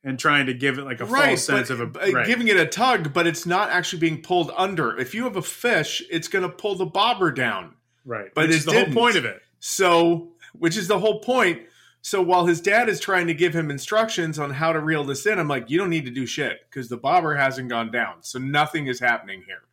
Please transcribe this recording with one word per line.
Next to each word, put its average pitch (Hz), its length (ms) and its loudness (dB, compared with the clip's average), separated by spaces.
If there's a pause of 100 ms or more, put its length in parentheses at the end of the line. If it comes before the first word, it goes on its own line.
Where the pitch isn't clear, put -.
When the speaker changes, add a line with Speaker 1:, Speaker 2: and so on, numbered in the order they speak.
Speaker 1:
and 131 140 -6
trying 143 280 4
to 131 60 -2
give 131 240 -2
it, 139 60 -8
like, 127 160 -10
a 120 60 -6
Speaker 2:
Right, 269 240 2
Speaker 1:
false 180 160 0
sense 131 240 0
Speaker 2:
but, 135 60 -2
Speaker 1:
of 117 60 -8
a 120 60 -2
Speaker 2:
but 180 240 -2
Speaker 1:
right. 120 160 2
Speaker 2:
giving 233 220 0
it 196 80 6
a 160 80 6
tug, 190 480 0
but 170 140 2
it's 170 180 -4
not 180 240 0
actually 175 300 -2
being 160 220 0
pulled 170 360 0
under. 165 400 -2
If 127 160 -6
you 226 120 -4
have 196 120 -4
a 165 40 -4
fish, - 600 -2 (100)
it's 160 160 -4
gonna 180 220 -2
pull 202 260 -6
the 180 100 -2
bobber 190 460 0
down. 104 440 -4 (300)
Speaker 1:
Right. 107 300 -10
Speaker 2:
But 156 120 2
Speaker 1:
Which 160 40 4
Speaker 2:
it 160 60 6
Speaker 1:
is 147 80 -2
the 170 80 0
whole 233 80 6
Speaker 2:
didn't. 156 140 0
Speaker 1:
point 233 220 4
of 139 80 2
it. 98 160 -8 (180)
Speaker 2:
So, 170 760 2 (200)
which 165 240 0
is 180 120 -4
the 202 100 2
whole 214 220 0
point. 240 400 2 (400)
So 196 200 -2
while 180 240 4
his 170 140 4
dad 214 300 2
is 170 100 -2
trying 180 280 0
to 165 60 0
give 160 220 2
him 156 160 -2
instructions 170 680 -2
on 143 120 -4
how 160 220 0
to 156 80 0
reel 151 240 0
this 135 200 -6
in, 208 140 2
I'm 156 80 -2
like, 123 220 -4
"You 151 80 0
don't 190 120 0
need 160 140 -2
to 123 80 -10
do 127 140 -4
shit 120 340 -6 (100)
'cause 127 200 -12
the 120 80 -6
bobber 151 380 2
hasn't 131 340 -2
gone 117 220 -4
down. 113 320 -4
So - 160 -10
nothing 147 480 0
is 127 120 -4
happening 98 480 -2
here." 92 260 -18